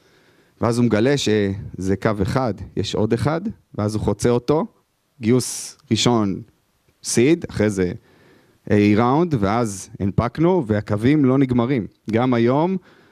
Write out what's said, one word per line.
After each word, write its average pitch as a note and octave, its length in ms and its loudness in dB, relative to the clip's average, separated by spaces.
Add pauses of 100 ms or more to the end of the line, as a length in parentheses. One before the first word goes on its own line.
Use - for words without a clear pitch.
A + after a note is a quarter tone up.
(600)
ואז A#2 160 0
הוא B2 80 4
מגלה A#2 320 2
שזה G2 840 -2
קו A2+ 100 2 (100)
אחד, A#2 320 -2 (240)
יש - 180 -4
עוד A2 180 0
אחד, C#3+ 280 0 (340)
ואז G#2+ 200 -4
הוא G#2 60 -6
חוצה A2+ 280 0
אותו, C#3+ 360 0 (560)
גיוס - 560 -2 (140)
ראשון, G#2+ 500 0 (600)
סיד, D#3 460 2
אחרי G#2+ 200 0
זה F#2 220 -2 (800)
A - 40 2 (240)
ראונד, C#3+ 420 2
ואז G2+ 500 -2 (100)
הנפקנו, C3 680 0
והקווים A#2 580 0
לא B2+ 120 2
נגמרים. B2 500 0 (240)
גם B2 220 2
היום, C#3+ 440 2 (340)